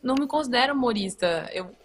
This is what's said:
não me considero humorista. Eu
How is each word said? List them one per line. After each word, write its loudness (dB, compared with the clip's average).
não 0
me 2
considero 2
humorista. 0
Eu -6